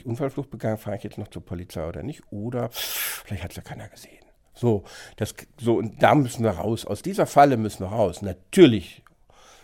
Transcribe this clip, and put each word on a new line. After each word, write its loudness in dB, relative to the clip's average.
Unfallflucht -6
begangen, -6
fahre -8
ich -12
jetzt -14
noch -10
zur -14
Polizei -10
oder -10
nicht?“ -12
Oder -6
vielleicht -10
hat's -12
ja -14
keiner -16
gesehen. -20
So, 0
das, -6
so, 2
und -4
da 8
müssen 0
wir 2
raus. -4
Aus -6
dieser -2
Falle 6
müssen -4
wir -6
raus. -2
Natürlich 4